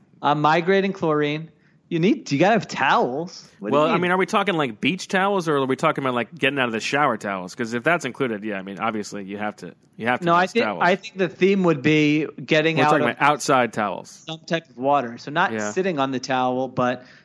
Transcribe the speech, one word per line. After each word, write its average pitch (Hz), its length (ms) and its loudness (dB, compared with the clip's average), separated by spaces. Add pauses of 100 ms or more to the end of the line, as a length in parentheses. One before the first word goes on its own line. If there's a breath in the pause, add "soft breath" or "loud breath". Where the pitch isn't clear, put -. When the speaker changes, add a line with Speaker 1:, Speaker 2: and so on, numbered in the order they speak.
(220)
Speaker 1:
I'm 147 180 2
migrating 180 540 2
chlorine. 156 560 -2 (400 soft breath)
You 165 100 -2
need, 202 320 2
you 139 80 0
gotta 196 140 6
have 180 140 0
towels. 160 840 -2 (100)
What 101 120 -6
do 139 40 2
you 147 60 6
Speaker 2:
Well, 156 80 4
I 165 40 2
Speaker 1:
mean? 170 100 2
Speaker 2:
mean, 180 80 2
are 185 60 4
we 190 80 2
talking, 202 300 0
like, 127 240 -2
beach - 300 -2
towels, 190 400 0
or 143 80 2
are 135 80 2
we 131 100 0
talking 147 280 0
about, 131 100 0
like, 117 200 -2
getting 135 260 0
out 123 80 2
of 113 60 -2
the 113 60 -2
shower 139 380 0
towels? 95 360 -6
'Cause 113 200 -6
if 120 100 -6
that's 165 220 2
included, 113 380 -4
yeah, 104 140 -4
I 95 40 -8
mean, 95 180 -10
obviously 104 460 -4
you 101 120 -10
have 104 200 -6
to, 87 160 -16 (240)
you 110 100 -4
have 127 120 0
to 180 60 -8
Speaker 1:
No, 170 100 2
I 175 80 4
Speaker 2:
nest 180 100 -4
Speaker 1:
think, 226 120 0
Speaker 2:
towels. 202 180 -4
Speaker 1:
I 180 120 4
think - 220 -16
the 185 100 0
theme 196 360 2
would 160 180 2
be 151 460 2 (180)
getting 156 320 2
Speaker 2:
We're 151 60 2
Speaker 1:
out 151 80 4
Speaker 2:
talking 147 180 2
Speaker 1:
of - 80 -2
Speaker 2:
about - 40 -2
outside 135 520 2
towels. 104 360 -4 (160)
Speaker 1:
some 160 200 -12
type 165 240 -6
of 117 80 -20
water. 127 400 0
So 143 140 -14
not 170 200 0
Speaker 2:
Yeah. 107 200 -4
Speaker 1:
sitting 175 280 -2
on 135 120 0
the 127 80 -4
towel, 127 500 -2
but 123 340 -2 (220 loud breath)